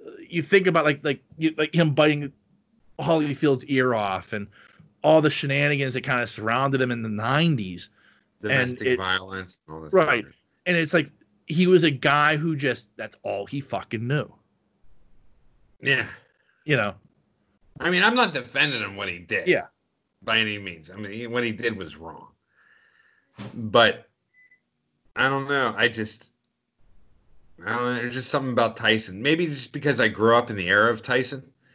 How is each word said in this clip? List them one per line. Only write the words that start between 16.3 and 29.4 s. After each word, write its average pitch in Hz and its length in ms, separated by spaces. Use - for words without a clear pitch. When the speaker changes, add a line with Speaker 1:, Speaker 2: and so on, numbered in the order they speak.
Speaker 1:
You 151 120
know? 104 180
Speaker 2:
I 170 100
mean, 180 120
I'm 226 120
not 233 180
defending 135 480
him 101 160
what 98 120
he 87 100
did. 87 300
Speaker 1:
Yeah. 120 180
Speaker 2:
By 110 160
any 107 200
means. 85 320
I 92 60
mean, 101 160
he, 117 140
what 120 180
he 113 80
did 113 240
was 85 200
wrong. 80 320
But 110 560
I 123 120
don't 135 200
know. 131 280
I 113 120
just, 113 420
I 110 100
don't 123 100
know. 123 120
There's 120 180
just 127 160
something 135 220
about 113 240
Tyson. 110 440
Maybe 160 260